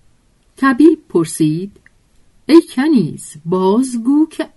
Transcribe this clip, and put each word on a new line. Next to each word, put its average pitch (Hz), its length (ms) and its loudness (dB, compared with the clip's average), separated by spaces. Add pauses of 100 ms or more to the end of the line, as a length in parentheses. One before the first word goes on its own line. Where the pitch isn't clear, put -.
(560)
طبیب 269 440 2 (100)
پرسید: 165 720 -4 (680)
«ای 330 160 4 (140)
کنیز، 254 580 -2 (120)
بازگو 240 840 0
که - 260 -10